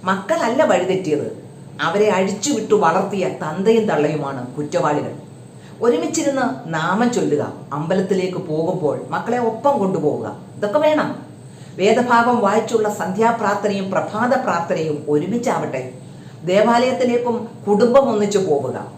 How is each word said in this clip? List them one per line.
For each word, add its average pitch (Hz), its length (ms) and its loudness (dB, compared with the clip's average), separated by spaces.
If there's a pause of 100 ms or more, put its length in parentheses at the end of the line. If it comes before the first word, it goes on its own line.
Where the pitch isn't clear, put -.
മക്കളല്ല 240 600 0
വഴിതെറ്റിയത്, 185 840 0 (340)
അവരെ 208 280 2
അഴിച്ചുവിട്ടു 196 640 0
വളർത്തിയ 185 540 2
തന്തയും 196 560 2
തള്ളയുമാണ് 143 720 -2
കുറ്റവാളികൾ. 147 560 -2 (680)
ഒരുമിച്ചിരുന്ന് 254 920 0
നാമം 190 380 2
ചൊല്ലുക, 147 400 0 (200)
അമ്പലത്തിലേക്ക് 180 640 0
പോകുമ്പോൾ 156 720 -2
മക്കളെ 190 280 -2
ഒപ്പം 226 400 0
കൊണ്ടുപോവുക, 151 580 -2 (200)
ഇതൊക്കെ - 220 0
വേണം. 302 480 0 (480)
വേദഭാഗം 233 640 4
വായിച്ചുള്ള 214 560 2
സന്ധ്യാപ്രാർത്ഥനയും 202 960 0
പ്രഭാത 240 440 0
പ്രാർത്ഥനയും 165 760 -2
ഒരുമിച്ചാവട്ടെ. 156 840 -2 (520)
ദേവാലയത്തിലേക്കും 233 1040 2 (200)
കുടുംബം 240 420 6
ഒന്നിച്ചു 208 280 2
പോവുക. 120 600 -2